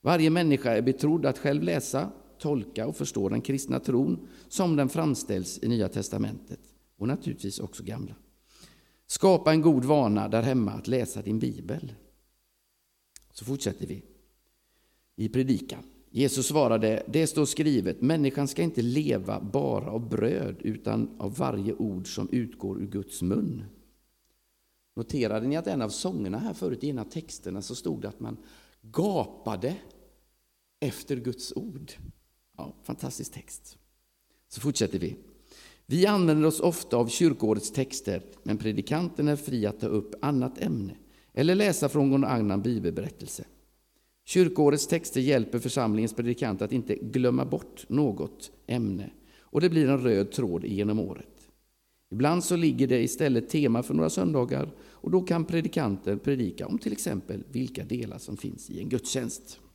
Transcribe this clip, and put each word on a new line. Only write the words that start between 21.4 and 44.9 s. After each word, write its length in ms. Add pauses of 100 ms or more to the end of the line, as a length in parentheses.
ord 420
som 160
utgår 500
ur 60
Guds 340
mun." 420 (1300)
Noterade 520
ni 100
att 100
en 140
av 80
sångerna 480
här 160
förut, 300
i 60
en 100
av 60
texterna, 560
så 140
stod 260
det 60
att 120
man 180 (440)
gapade 960 (1040)
efter 380
Guds 380
ord? 360 (640)
Ja, 260
fantastisk 500
text. 440 (680)
Så 140
fortsätter 380
vi. 160 (680)
Vi 200
använder 420
oss 120
ofta 380
av 100
kyrkårets 640
texter, 500 (220)
men 140
predikanten 720
är 80
fri 300
att 140
ta 80
upp 340
annat 360
ämne 380 (380)
eller 220
läsa 340
från 200
någon 140
annan 380
bibelberättelse. 840 (800)
Kyrkårets 640
texter 340